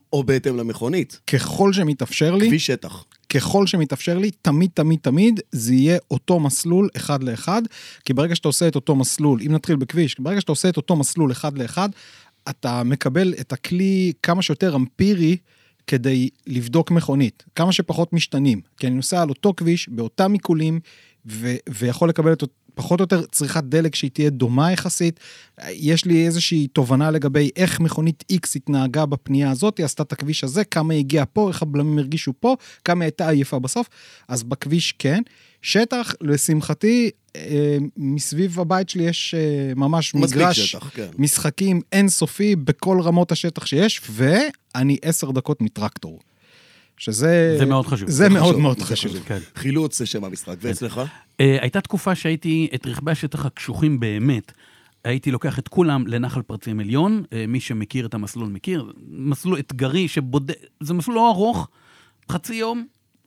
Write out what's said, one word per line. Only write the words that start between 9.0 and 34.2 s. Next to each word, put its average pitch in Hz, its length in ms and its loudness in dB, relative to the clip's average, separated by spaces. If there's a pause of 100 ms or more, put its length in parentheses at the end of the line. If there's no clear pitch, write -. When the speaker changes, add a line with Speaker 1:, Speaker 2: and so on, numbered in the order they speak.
Speaker 2:
אם 147 60 0
נתחיל 156 240 0
בכביש, 143 440 0
ברגע 180 220 -2
שאתה 170 100 -4
עושה 170 180 0
את 170 80 -2
אותו 170 180 0
מסלול 147 360 0
אחד 143 260 -6
לאחד, 170 320 -2 (600)
אתה 120 340 -4
מקבל 143 560 0
את 139 140 -8
הכלי 185 600 0 (100)
כמה 175 180 2
שיותר 160 340 0
אמפירי 175 600 2 (500)
כדי 131 420 2 (180)
לבדוק 123 440 0
מכונית, 143 520 0 (120)
כמה 175 160 2
שפחות 170 420 -2
משתנים, 139 480 0 (160)
כי 131 100 -4
אני 127 80 -2
נוסע 156 260 -2
על 160 80 0
אותו 190 280 0
כביש, 170 320 -2
באותם 117 440 0
עיקולים, 160 460 0 (460)
ו-, 117 300 -6 (140)
ויכול 123 400 0
לקבל 160 240 2
את 151 100 -2 (300)
פחות 175 260 -2
או 190 40 2
יותר 175 220 0
צריכת 147 380 -2
דלק 156 320 0
שהיא 135 160 -4
תהיה 151 180 2
דומה 131 420 2
יחסית. 170 480 -2 (520)
יש 156 340 0
לי 165 200 4
איזושהי 165 420 0
תובנה 135 440 2
לגבי 147 440 2
איך 180 240 0
מכונית 160 520 0
X 190 60 2 (180)
התנהגה 139 500 0
בפנייה 139 460 0
הזאת, 180 260 0
היא 170 80 0
עשתה - 180 -4
את - 80 -6
הכביש 151 320 -4
הזה, 147 200 -2
כמה 160 300 0
היא 156 60 2
הגיעה 143 260 2
פה, 208 240 0
איך 175 120 -4
הבלמים 151 380 0
הרגישו 143 400 -4
פה, 254 160 2 (300)
כמה 175 180 2
היא 160 40 0
הייתה 160 220 -2
עייפה 139 300 2
בסוף. 139 300 -4 (380)